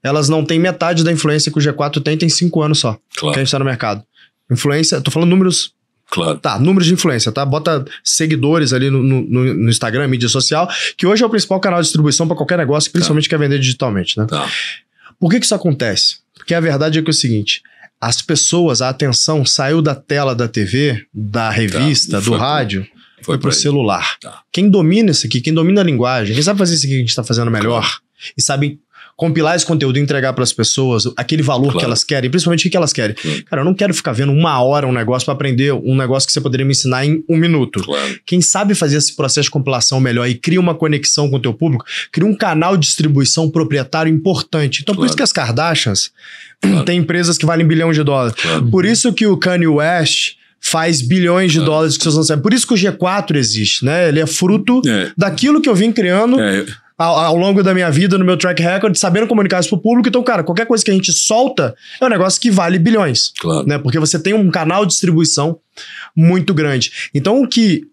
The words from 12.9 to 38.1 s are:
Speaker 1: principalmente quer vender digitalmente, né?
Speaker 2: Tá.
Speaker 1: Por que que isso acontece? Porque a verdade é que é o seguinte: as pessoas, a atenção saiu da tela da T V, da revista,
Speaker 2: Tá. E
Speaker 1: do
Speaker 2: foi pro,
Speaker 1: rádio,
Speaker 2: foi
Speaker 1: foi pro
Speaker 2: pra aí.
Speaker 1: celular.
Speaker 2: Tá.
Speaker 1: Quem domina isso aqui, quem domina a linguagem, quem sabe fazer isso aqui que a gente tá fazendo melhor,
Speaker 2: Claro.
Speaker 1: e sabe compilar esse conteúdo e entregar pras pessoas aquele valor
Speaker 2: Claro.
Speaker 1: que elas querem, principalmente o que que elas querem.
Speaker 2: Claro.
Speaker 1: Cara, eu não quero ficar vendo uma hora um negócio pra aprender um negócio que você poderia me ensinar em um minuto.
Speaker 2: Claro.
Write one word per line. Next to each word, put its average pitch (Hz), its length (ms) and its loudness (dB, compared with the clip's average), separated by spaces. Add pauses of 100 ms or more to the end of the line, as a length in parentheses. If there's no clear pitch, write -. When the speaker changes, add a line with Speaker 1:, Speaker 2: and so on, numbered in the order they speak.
Speaker 1:
principalmente 156 340 0
quer 160 100 -2
vender 143 220 0
digitalmente, 120 580 -2
né? 107 80 0
Speaker 2:
Tá. 71 220 -4 (720)
Speaker 1:
Por 170 100 2
que 240 100 2
que 247 60 -2
isso - 100 0
acontece? 127 640 -2 (140)
Porque - 200 -6
a 170 80 2
verdade 156 360 0
é 160 40 0
que 160 80 -2
é - 20 0
o - 20 2
seguinte: 110 480 -2 (380)
as 120 220 -4
pessoas, 160 600 0
a 131 80 -2
atenção 143 540 0
saiu 147 380 0
da 151 140 0
tela 139 380 -2
da 117 140 -2
T 110 160 -2
V, 120 400 -2 (100)
da 110 360 -4
revista, 107 640 0
Speaker 2:
Tá. 101 40 0
E 98 40 -2
Speaker 1:
do 101 60 -4
Speaker 2:
foi 117 100 0
pro, 117 100 -2
Speaker 1:
rádio, 113 340 -2 (360)
Speaker 2:
foi - 60 -20
Speaker 1:
foi - 120 -2
pro 127 140 -4
Speaker 2:
pra - 20 0
aí. - 60 -2
Speaker 1:
celular. 117 640 -2
Speaker 2:
Tá. - 280 -20
Speaker 1:
Quem 196 200 2
domina 190 420 4
isso - 160 -2
aqui, 120 140 -2
quem 160 120 -2
domina 175 280 2
a - 20 2
linguagem, 123 500 0
quem 131 80 0
sabe 196 160 0
fazer 175 180 0
isso 139 100 -2
aqui 135 80 -2
que 135 60 0
a - 40 0
gente 113 120 -2
tá 123 80 -4
fazendo 117 280 -2
melhor, 110 300 0
Speaker 2:
Claro. - 200 -6 (360)
Speaker 1:
e 135 40 -2
sabe 143 380 0 (380)
compilar 165 360 2
esse 170 120 -2
conteúdo 139 340 0
e - 20 2
entregar 135 300 0
pras 127 220 -2
pessoas 120 500 0 (140)
aquele 156 260 -2
valor 131 220 0
Speaker 2:
Claro. 135 140 0
Speaker 1:
que - 60 -2
elas 120 200 -2
querem, 127 240 -2
principalmente 170 320 0
o - 20 -2
que 185 60 0
que 190 80 0
elas 151 160 0
querem. 107 200 -2
Speaker 2:
Claro. - 300 -8
Speaker 1:
Cara, 139 200 -4
eu - 20 0
não 185 80 2
quero 190 200 0
ficar 147 200 -4
vendo 135 180 0
uma 151 320 2
hora 139 240 2
um 127 60 0
negócio 123 320 -2
pra 143 80 -2
aprender 135 400 0
um 131 200 -2
negócio 131 320 0
que - 60 -4
você - 80 -2
poderia 131 260 -2
me 139 60 2
ensinar 131 340 0
em 156 220 0
um 165 80 2
minuto. 151 480 0
Speaker 2:
Claro. 71 420 -6